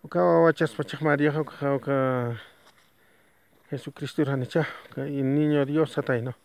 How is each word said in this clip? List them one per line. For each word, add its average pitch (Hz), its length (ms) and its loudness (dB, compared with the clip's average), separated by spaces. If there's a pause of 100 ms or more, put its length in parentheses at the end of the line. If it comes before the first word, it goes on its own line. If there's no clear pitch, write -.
uka, 175 180 0 (220)
uka, 165 200 4
uka, - 360 -6
María, 147 400 2
uka, 143 340 -4
uka, 131 680 -2 (1300)
Jesucristo, 143 560 -4
ranicha, 139 400 0 (280)
uka, 135 160 -6
y 139 160 -2
niño 147 420 2
Dios, 147 320 0
atay, 123 240 0
no. 127 220 -8